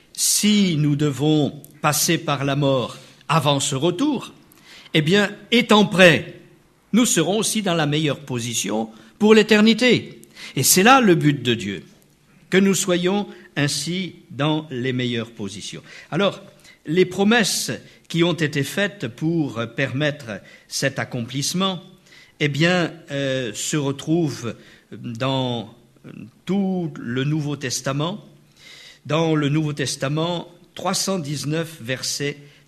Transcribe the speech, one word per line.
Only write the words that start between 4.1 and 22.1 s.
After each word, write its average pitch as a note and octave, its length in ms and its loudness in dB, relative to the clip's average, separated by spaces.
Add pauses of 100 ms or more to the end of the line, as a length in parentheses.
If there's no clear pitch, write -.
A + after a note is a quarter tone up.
eh D#3+ 80 4
bien, F#3 300 2 (200)
étant A3 340 8
prêts, E3+ 540 6 (540)
nous A#3 120 4
serons F3 320 0
aussi A3 240 -2
dans F3+ 120 -2
la D#3+ 120 0
meilleure D3 340 -2
position B2 720 -4 (280)
pour G#3+ 160 6
l'éternité. G#3+ 880 4 (340)
Et C3+ 80 0
c'est F#3 200 4
là B3+ 180 6
le F#3+ 140 6
but D3 260 2
de A#2+ 120 0
Dieu, G2 300 -6 (680)
que F3+ 80 2
nous G3 180 4
soyons F3+ 520 0 (280)
ainsi D#3+ 600 -4 (140)
dans D3+ 400 -2
les B2+ 240 -4
meilleures A#2+ 380 -4
positions. G2 520 -12 (280)
Alors, F#3 300 -2 (440)
les F3+ 200 2
promesses G3+ 680 0 (360)
qui E3 160 0
ont E3+ 100 2
été D3 300 -2
faites G3 440 -6
pour C#3 540 -4 (140)
permettre C3+ 640 -4 (260)
cet - 300 -4
accomplissement, C3+ 840 -4 (560)